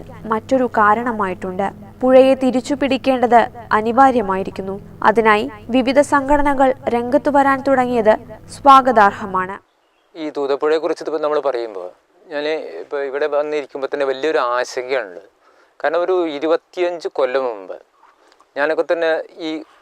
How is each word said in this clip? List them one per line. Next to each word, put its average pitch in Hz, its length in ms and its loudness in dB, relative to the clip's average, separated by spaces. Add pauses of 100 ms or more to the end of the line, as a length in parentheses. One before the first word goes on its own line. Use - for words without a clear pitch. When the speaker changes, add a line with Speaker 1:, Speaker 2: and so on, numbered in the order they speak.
(320)
Speaker 1:
മറ്റൊരു 247 340 0 (120)
കാരണമായിട്ടുണ്ട്. 208 880 0 (340)
പുഴയെ 262 320 6 (100)
തിരിച്ചു 254 380 -2
പിടിക്കേണ്ടത് 254 580 2 (380)
അനിവാര്യമായിരിക്കുന്നു. 214 1000 0 (340)
അതിനായി 214 360 4 (300)
വിവിധ 254 240 2 (120)
സംഘടനകൾ 285 580 2 (260)
രംഗത്തു 247 420 0
വരാൻ 269 200 2 (100)
തുടങ്ങിയത് 247 460 2 (420)
സ്വാഗതാർഹമാണ്. 208 1000 4 (580)
Speaker 2:
ഈ 156 120 -8 (100)
തൂതപ്പുഴയെക്കുറിച്ച് 151 720 0
ഇപ്പം 151 160 -4
നമ്മൾ 147 240 0
പറയുമ്പോൾ 110 400 -6 (440)
ഞാൻ 147 120 -6 (380)
ഇപ്പോൾ 143 260 -8
ഇവിടെ 143 180 -4 (120)
വന്നിരിക്കുമ്പോൾ 147 540 -6
തന്നെ 143 200 -2
വലിയൊരു 151 260 -2 (160)
ആശങ്കയാണുള്ളത്. 123 720 -6 (540)
കാരണം 156 240 0
ഒരു 185 100 0 (220)
ഇരുപത്തിയഞ്ച് 170 720 -4 (100)
കൊല്ലം 131 300 -2
മുമ്പ് 95 280 -14 (800)
ഞാനൊക്കെ 156 360 -2
തന്നെ 165 180 -2 (380)
ഈ - 20 -8 (300)